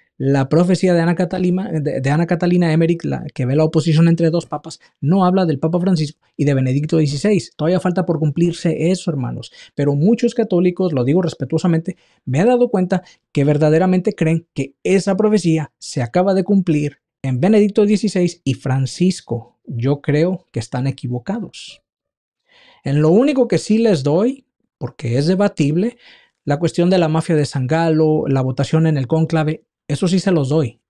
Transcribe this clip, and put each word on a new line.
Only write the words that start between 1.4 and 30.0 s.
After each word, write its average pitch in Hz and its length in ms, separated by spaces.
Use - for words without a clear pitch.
de, 147 300
de 135 100
Ana 160 160
Catalina 175 460
Emmerich, 165 320
la 135 300
que 131 100
ve 127 100
la 156 100
oposición 160 440
entre 165 220
dos 165 160
papas, 156 340
no 180 280
habla 185 180
del 147 140
Papa 165 200
Francisco 170 400
y 139 80
de 143 80
Benedicto 135 420
dieciséis. 156 580
Todavía 175 260
falta 180 260
por 160 120
cumplirse 165 720
eso, 180 200
hermanos. 120 420
Pero 147 200
muchos 226 400
católicos, 180 600
lo 127 100
digo 151 160
respetuosamente, 165 800
me 131 160
he 190 60
dado 247 240
cuenta 185 320
que 143 140
verdaderamente 160 680
creen 165 400
que 143 200
esa 190 320
profecía 185 640
se - 220
acaba 180 320
de 190 120
cumplir 165 560
en 131 180
Benedicto 208 460
dieciséis 196 580
y 139 120
Francisco. 131 1080
Yo 139 360
creo 165 500
que 113 100
están 127 260
equivocados. 135 960
En 143 180
lo 156 80
único 254 380
que 165 100
sí - 180
les 214 260
doy, 190 440
porque 120 400
es 147 80
debatible, 185 720
la 143 140
cuestión 170 300
de 190 80
la 170 120
mafia 160 260
de 151 100
San 127 220
Galo, 156 640
la 135 120
votación 131 460
en 156 100
el 131 120
cónclave, 160 560
eso 156 200